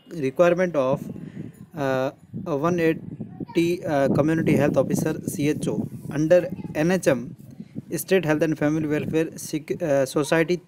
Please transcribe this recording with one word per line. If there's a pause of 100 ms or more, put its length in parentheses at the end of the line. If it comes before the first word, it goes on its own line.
(140)
requirement
of, (680)
अ, (400)
वन
एटी,
अ,
community
health
officer
सीएचओ (280)
under (320)
एनएचएम, (680)
State
Health
and
Family
Welfare
Sec-,
अ,
Society